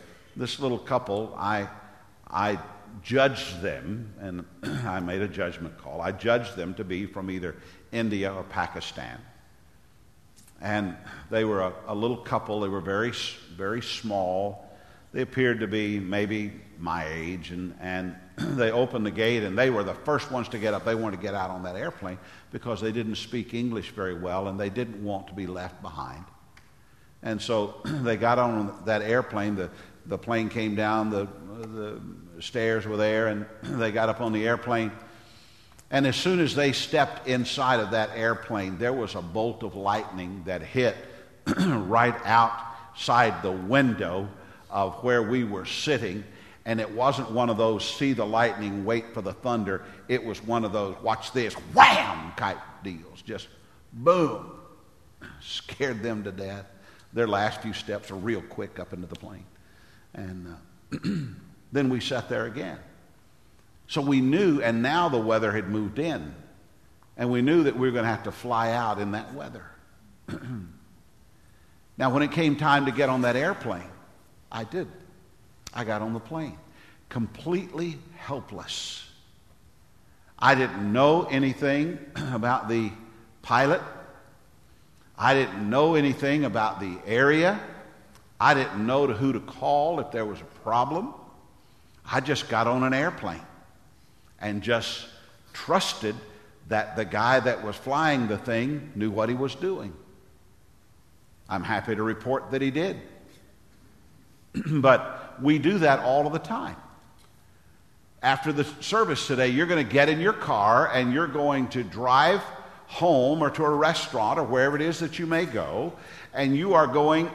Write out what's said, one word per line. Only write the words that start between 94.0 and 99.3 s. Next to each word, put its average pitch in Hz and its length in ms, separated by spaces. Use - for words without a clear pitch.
and 104 220
just 113 460
trusted 135 640
that 107 280
the 110 100
guy 113 340
that 117 240
was 104 120
flying 139 520
the 104 100
thing 127 580
knew 104 140
what 110 200
he 123 60